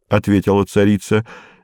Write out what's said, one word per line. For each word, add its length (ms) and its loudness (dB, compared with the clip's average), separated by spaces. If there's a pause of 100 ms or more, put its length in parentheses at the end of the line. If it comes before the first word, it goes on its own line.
ответила 580 0
царица. 600 0 (380)